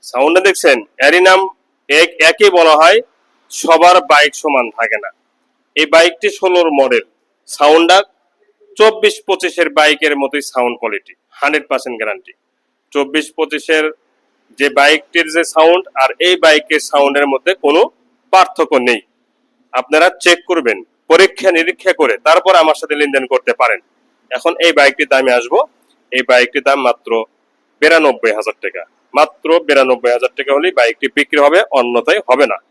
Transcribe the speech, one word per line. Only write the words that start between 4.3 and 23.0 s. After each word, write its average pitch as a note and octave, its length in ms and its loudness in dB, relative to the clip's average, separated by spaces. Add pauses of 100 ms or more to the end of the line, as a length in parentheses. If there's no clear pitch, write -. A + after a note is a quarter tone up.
সমান C#3 360 -4
থাকে A2 260 -6
না। G2+ 140 -10 (680)
এই D3+ 100 0
বাইকটি E3 440 0
ষোলোর F3+ 420 0
মডেল, C3 320 0 (440)
সাউন্ডটা E3 500 2 (800)
চব্বিশ G#3+ 380 0 (100)
পঁচিশের F3+ 460 -4
বাইকের D3+ 460 0
মতোই C#3 260 -6
সাউন্ড B2 360 -6
কোয়ালিটি, G#2 360 -10 (160)
হান্ড্রেড D3 380 -4
পার্সেন্ট B2+ 300 -6
গ্যারান্টি। G#2 340 -10 (600)
চব্বিশ C#3+ 420 -4
পঁচিশের D#3 500 -4 (760)
যে C#3 120 -2
বাইকটির D3+ 640 0
যে E3 120 -2
সাউন্ড E3 380 2 (120)
আর C3 240 0
এই F3+ 180 0
বাইকের D#3 540 0
সাউন্ডের C#3+ 360 0
মধ্যে C3+ 280 -4
কোনো D#3 260 0 (520)
পার্থক্য F3 420 0 (140)
নেই। A2+ 120 -2 (720)
আপনারা D3+ 320 0 (140)
চেক F3 180 0 (120)
করবেন, B2 280 -2 (300)
পরীক্ষা F#3 440 2
নিরীক্ষা E3+ 400 -4
করে C3+ 260 0
তারপর F#3 340 2 (100)
আমার D#3 180 0
সাথে D3+ 140 -8
লেনদেন C#3 320 -2